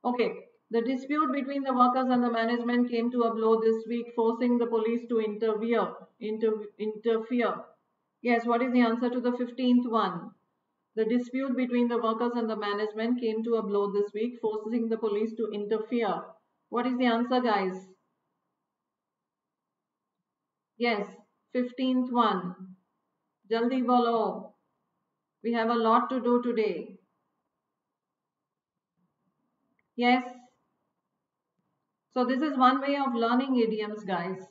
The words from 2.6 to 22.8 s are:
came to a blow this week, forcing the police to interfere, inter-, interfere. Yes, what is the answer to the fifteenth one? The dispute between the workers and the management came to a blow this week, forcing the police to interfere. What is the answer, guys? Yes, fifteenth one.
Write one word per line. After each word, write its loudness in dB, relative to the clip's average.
came -2
to 0
a 0
blow 2
this 0
week, -6
forcing 2
the 0
police 0
to 0
interfere, 0
inter-, -2
interfere. -2
Yes, 2
what 2
is 0
the 6
answer 2
to -2
the 0
fifteenth 2
one? 0
The 0
dispute 0
between 2
the 0
workers 0
and 0
the -2
management -2
came -2
to 0
a -2
blow 0
this 0
week, -4
forcing -2
the -2
police -2
to -2
interfere. -2
What -2
is 0
the 2
answer, 2
guys? 0
Yes, 0
fifteenth 0
one. -2